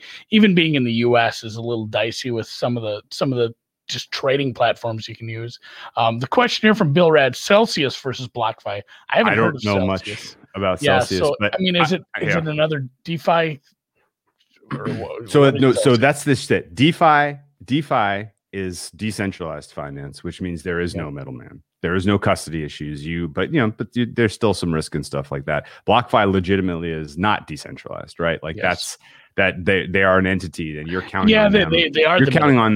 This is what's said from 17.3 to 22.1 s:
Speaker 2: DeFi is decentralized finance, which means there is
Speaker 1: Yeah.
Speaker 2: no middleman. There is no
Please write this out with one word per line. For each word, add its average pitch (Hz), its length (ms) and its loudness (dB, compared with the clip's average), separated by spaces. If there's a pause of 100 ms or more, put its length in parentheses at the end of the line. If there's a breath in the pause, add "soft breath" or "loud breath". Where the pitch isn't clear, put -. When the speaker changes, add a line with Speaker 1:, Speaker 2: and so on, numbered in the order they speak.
Speaker 2:
DeFi 110 640 -2 (240)
is 92 380 -8
decentralized 90 800 -6
finance, 69 540 -12
which 87 160 -10
means 87 240 -8
there 85 160 -4
is 87 120 -4
Speaker 1:
Yeah. 87 100 -8
Speaker 2:
no 73 100 -10
middleman. 65 500 -14 (200)
There 87 120 -2
is 92 140 -2
no 101 100 2